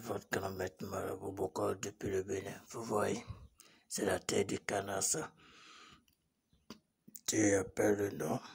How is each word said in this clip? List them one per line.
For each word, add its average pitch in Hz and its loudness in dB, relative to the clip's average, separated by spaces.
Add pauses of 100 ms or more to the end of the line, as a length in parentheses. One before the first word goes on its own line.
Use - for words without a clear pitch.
votre 110 -4
grand 95 -2
maître 95 -4
Marabout 95 -4
Bokor 98 0
depuis 98 -6
le 95 2
Bénin. 95 -4 (120)
Vous 117 -8
voyez, 110 0 (680)
c'est - 0
la 92 2
terre 104 2
du 98 -4
canard, 98 -2
ça. - 0 (2000)
Tu 104 6
appelles 101 4
le 101 0
nom - -2 (140)